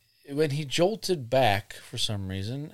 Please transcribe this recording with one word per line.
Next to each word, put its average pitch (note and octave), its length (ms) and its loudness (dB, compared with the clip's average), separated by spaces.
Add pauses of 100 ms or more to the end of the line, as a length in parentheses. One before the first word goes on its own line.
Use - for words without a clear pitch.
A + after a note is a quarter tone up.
(300)
when D3 200 2
he D3+ 140 -2
jolted E3 680 0
back A#2 440 4
for - 240 -14
some G2+ 300 -2
reason, A2 460 -6